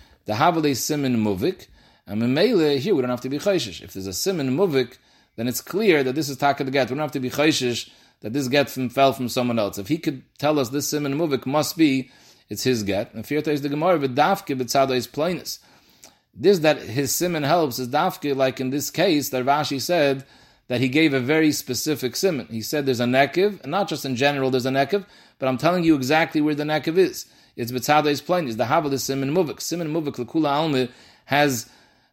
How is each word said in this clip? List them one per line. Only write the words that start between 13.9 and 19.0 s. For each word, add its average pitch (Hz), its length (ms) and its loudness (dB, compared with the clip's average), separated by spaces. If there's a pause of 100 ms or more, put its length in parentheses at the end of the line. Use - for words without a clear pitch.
"V'dafke 143 560 0
b'tzad 131 360 0
ois 123 180 -2
ploinus." 160 520 -4 (760)
This 170 240 4
that 151 240 2
his 123 280 -2
siman 165 360 -2
helps 151 320 2
is 127 100 -6
dafke, 143 480 0
like 135 240 2
in 131 80 -2
this 139 220 -4
case 151 400 2